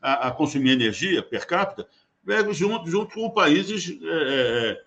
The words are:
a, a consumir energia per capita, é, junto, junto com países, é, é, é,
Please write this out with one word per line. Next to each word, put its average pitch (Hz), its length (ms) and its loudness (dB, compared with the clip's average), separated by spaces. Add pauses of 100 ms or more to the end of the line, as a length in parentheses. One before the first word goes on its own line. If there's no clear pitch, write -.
a, 135 260 0
a 123 40 0
consumir 135 400 2
energia 127 520 2
per - 240 -6
capita, 190 400 -2 (400)
é, 208 260 0
junto, 170 360 -2
junto 208 260 -2
com 220 140 -4
países, 175 720 2
é, 165 40 -12
é, 131 680 0
é, 92 160 -8